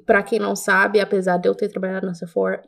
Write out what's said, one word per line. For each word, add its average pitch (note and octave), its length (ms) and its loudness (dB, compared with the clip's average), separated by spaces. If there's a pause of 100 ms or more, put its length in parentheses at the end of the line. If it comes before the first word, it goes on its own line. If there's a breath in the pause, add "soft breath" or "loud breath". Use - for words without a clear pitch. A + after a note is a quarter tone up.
pra G#3 180 4
quem G#3+ 160 -2
não G3+ 160 -2
sabe, G3+ 440 2
apesar F#3 380 2
de F3 120 -2
eu G3 60 2
ter G3+ 140 -4
trabalhado F#3+ 360 -6
na F#3 80 -4
Sephora, F#3 540 -4